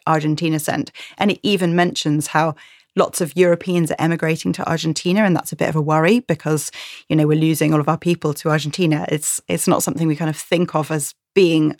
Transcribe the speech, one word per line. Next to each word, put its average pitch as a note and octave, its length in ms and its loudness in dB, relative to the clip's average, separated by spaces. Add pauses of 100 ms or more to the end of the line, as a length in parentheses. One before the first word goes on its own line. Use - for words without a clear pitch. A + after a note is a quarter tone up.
Argentina D#3 520 0
sent. - 340 -4 (240)
And G3+ 140 2
it - 120 -2
even F3+ 320 0
mentions D#3+ 540 0
how D#3+ 280 0 (380)
lots - 280 0
of E3 140 -6
Europeans F3 540 2
are - 80 -4
emigrating E3 540 0
to - 160 -6
Argentina, E3 540 0
and F#3+ 120 2
that's - 180 -4
a D#3 40 -10
bit - 140 0
of D3+ 60 -2
a D#3 60 0
worry D#3+ 380 4
because, D3+ 500 -2 (380)
you D#3 80 0
know, D3+ 100 4
we're D#3 120 2
losing D#3 340 2
all D3+ 80 4
of D3 80 -2
our D#3+ 100 2
people E3+ 360 -2
to - 160 -4
Argentina. D3+ 580 0
It's, - 400 -4
it's F3 200 -2
not - 140 2
something - 240 -2
we D3+ 100 0
kind D#3+ 140 -2
of D3+ 60 -6
think F3 380 -2
of D#3 160 -2
as D#3 240 -4 (200)
being D#3+ 460 4